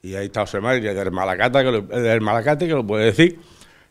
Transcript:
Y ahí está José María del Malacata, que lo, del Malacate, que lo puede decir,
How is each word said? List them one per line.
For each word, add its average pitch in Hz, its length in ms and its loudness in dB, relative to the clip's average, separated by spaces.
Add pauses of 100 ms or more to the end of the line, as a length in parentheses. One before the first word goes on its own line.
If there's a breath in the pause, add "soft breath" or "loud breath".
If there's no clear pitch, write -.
Y 95 120 -12
ahí 98 120 -6
está 107 160 -4
José 98 180 -4
María 110 340 -2
del 95 160 -4
Malacata, 95 540 0
que 131 80 0
lo, 107 100 0
del 113 380 0
Malacate, 117 460 0
que 160 80 -2
lo 123 120 -2
puede 107 200 0
decir, 165 320 4 (520 loud breath)